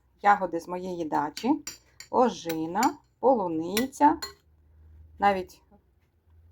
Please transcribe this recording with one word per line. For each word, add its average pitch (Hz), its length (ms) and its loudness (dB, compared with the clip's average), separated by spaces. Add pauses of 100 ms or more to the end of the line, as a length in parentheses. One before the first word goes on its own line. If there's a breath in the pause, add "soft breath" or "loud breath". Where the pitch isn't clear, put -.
(220)
ягоди 185 380 4
з 165 80 -14
моєї 180 360 -6
дачі, 156 600 -2 (460 soft breath)
ожина, 175 880 -2 (200)
полуниця, 220 1000 0 (1000)
навіть 196 440 -2 (880)